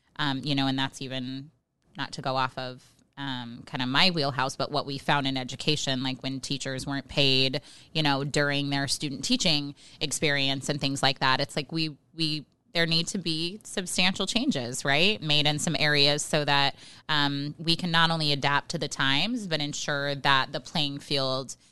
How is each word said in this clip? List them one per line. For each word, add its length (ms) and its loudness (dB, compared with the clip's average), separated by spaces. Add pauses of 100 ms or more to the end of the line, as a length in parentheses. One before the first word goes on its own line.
(180)
Um, 260 -2
you 120 -2
know, 120 2
and 100 0
that's 240 -6
even 480 -8 (480)
not 160 -8
to 80 -10
go 140 -2
off 220 0
of, 260 -10 (340)
um, 480 -8
kinda 220 -4
my 240 6
wheelhouse, 440 0
but 160 -4
what 140 -2
we 140 -8
found 260 0
in 100 0
education, 680 -2
like, 180 -4
when 200 -6
teachers 440 -6
weren't 220 -6
paid, 540 4 (300)
you 120 0
know, 200 2
during 460 0
their 180 0
student 360 -4
teaching 500 2 (260)
experience 720 0
and 100 0
things 220 -2
like 180 2
that. 220 4
It's 140 -4
like 160 -4
we, 240 -2 (200)
we, 300 -2 (300)
there 100 4
need 220 0
to 100 -4
be 460 -4
substantial 640 0
changes, 580 -2
right, 380 4
made 240 4
in 100 2
some 220 0
areas 440 4
so 220 0
that, 300 4 (340)
um, 480 0
we 180 2
can 140 -4
not 220 4
only 200 0
adapt 380 0
to 80 -4
the 100 -2
times, 600 0
but 120 -2
ensure 560 -2
that 360 2
the 80 -4
playing 400 -2
field 560 -2 (160)